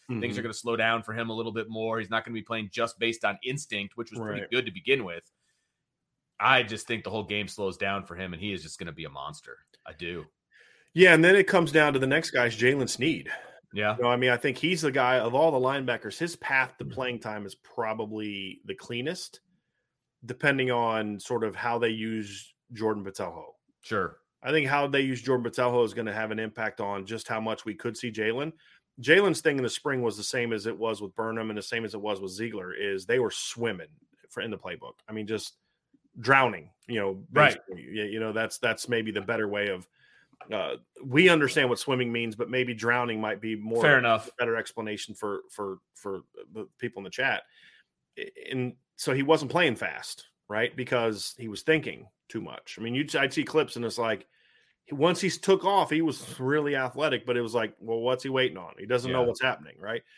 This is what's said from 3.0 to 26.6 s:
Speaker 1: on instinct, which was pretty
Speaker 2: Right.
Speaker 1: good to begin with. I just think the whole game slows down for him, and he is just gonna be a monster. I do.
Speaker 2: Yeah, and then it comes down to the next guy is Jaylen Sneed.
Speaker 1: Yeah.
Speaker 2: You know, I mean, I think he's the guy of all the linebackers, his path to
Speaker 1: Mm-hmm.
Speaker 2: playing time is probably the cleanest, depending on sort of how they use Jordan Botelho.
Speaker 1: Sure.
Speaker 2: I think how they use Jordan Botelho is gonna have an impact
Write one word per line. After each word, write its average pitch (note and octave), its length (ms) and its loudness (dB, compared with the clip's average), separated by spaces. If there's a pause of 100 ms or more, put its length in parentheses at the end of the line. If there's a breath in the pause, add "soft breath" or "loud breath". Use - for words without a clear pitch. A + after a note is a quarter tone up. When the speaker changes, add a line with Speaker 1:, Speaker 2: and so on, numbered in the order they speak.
Speaker 1:
on G2 180 0
instinct, A2+ 540 -6
which A#2 140 -8
was A2+ 80 -10
pretty G#2 220 -6
Speaker 2:
Right. G2 100 -8
Speaker 1:
good B2 160 0
to G#2+ 40 -10
begin B2 320 0
with. E2+ 200 -10 (1160)
I B2 220 6
just A2 240 -6
think A2+ 180 -4
the F#2+ 60 -8
whole G#2 140 -4
game G2+ 240 -4
slows F#2+ 300 -4
down G2 280 -2
for E2+ 100 -14
him, F#2 180 -8
and E2 80 -10
he G#2 120 -4
is E2+ 80 -6
just D#2 160 -16
gonna E2+ 140 -10
be D#2 140 -12
a D2 40 -10
monster. C#2 480 -14 (300)
I D#2+ 60 -16
do. E2+ 320 -10 (680 soft breath)
Speaker 2:
Yeah, F3 220 10
and D#3+ 80 8
then F#3 120 10
it F#3+ 120 6
comes E3+ 240 4
down D3 220 6
to C3+ 60 2
the C3 60 0
next D3 240 0
guy B2 160 2
is A2+ 100 0
Jaylen B2 340 4
Sneed. B2 420 -2 (420 loud breath)
Speaker 1:
Yeah. G#2 240 0
Speaker 2:
You B2 60 -2
know, A#2+ 60 4
I B2 80 4
mean, B2+ 120 4
I A#2+ 80 4
think C3+ 220 -2
he's E3 240 0
the D3 80 2
guy B2+ 260 4
of A#2 160 0
all D#3 180 6
the C#3 60 2
linebackers, B2+ 640 -2
his E3 160 -4
path C3 420 0
to - 80 -10
Speaker 1:
Mm-hmm. B2+ 80 -10
Speaker 2:
playing B2 280 -4
time G#2+ 260 -8
is F#2+ 80 -14
probably G#2+ 1080 -6
the G2 100 -6
cleanest, C3 640 -8 (840)
depending C3 440 0
on A2+ 500 0
sort A2+ 240 -4
of G2+ 120 -4
how A#2 240 -2
they A#2 100 2
use A2 640 -6 (180)
Jordan A2 320 -2
Botelho. E2+ 420 -8 (360)
Speaker 1:
Sure. F#2+ 360 -2 (240)
Speaker 2:
I B2+ 100 -4
think D3+ 160 2
how C#3+ 200 2
they C#3 140 2
use C3 200 0
Jordan A#2+ 280 0
Botelho B2 360 4
is G#2 80 -2
gonna A2 200 -4
have A2 180 -2
an A2 80 -4
impact A2 420 -4